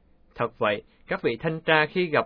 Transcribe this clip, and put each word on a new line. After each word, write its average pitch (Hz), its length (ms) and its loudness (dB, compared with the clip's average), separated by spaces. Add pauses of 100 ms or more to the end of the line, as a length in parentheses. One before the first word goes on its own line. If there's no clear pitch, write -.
(360)
Thật 120 240 -4
vậy, 104 240 0 (240)
các 190 140 -6
vị 120 180 -2
thanh 160 220 -4
tra 156 240 2
khi 180 200 -2
gặp 147 200 2